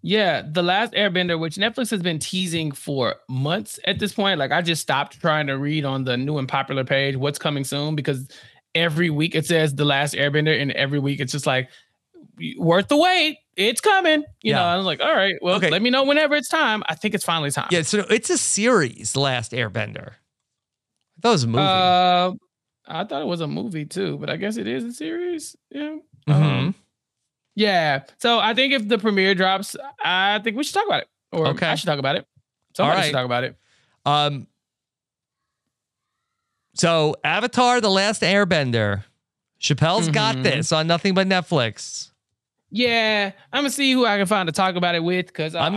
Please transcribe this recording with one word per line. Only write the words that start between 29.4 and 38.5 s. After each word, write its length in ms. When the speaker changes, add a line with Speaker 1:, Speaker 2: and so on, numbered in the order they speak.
Speaker 1:
I 400
think 140
we 80
should 80
talk 120
about 180
it. 40
Or 160
Speaker 2:
Okay. 200
Speaker 1:
I 80
should 120
talk 120
about 180
it. 100
Somebody 160
Speaker 2:
All 80
right. 60
Speaker 1:
should 80
talk 120
about 200
it. 100
Speaker 2:
Um, 420
so 500
Avatar: 580
The 80
Last 320
Airbender. 840